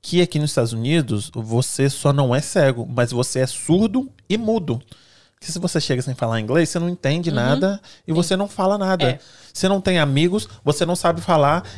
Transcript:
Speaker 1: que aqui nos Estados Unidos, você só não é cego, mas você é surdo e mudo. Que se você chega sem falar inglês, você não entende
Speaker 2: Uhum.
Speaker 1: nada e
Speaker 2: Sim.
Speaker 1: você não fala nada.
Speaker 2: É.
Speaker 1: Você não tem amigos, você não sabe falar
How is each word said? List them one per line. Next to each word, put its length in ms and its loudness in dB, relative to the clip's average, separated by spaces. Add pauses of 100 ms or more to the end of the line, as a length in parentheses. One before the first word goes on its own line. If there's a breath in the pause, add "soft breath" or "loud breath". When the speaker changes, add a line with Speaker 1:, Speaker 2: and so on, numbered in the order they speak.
Speaker 1:
que 200 0
aqui 160 0
nos 140 0
Estados 220 0
Unidos, 600 -2
você 560 -2
só 220 0
não 240 2
é 60 0
cego, 440 0
mas 280 -2
você 260 -2
é 80 2
surdo 640 0 (180)
e 80 2
mudo. 440 -2 (580 soft breath)
Que 100 -14
se 100 -8
você 200 -2
chega 220 -2
sem 120 -6
falar 280 -2
inglês, 280 2
você 80 -4
não 120 -2
entende 400 -2
Speaker 2:
Uhum. 80 -2
Speaker 1:
nada 420 2 (260 loud breath)
e 60 -4
Speaker 2:
Sim. 40 2
Speaker 1:
você 200 2
não 140 -2
fala 280 0
nada. 340 2
Speaker 2:
É. 80 -6 (340 loud breath)
Speaker 1:
Você 160 0
não 100 2
tem 180 0
amigos, 500 2 (140 loud breath)
você 240 0
não 100 0
sabe 260 0
falar 420 2 (140)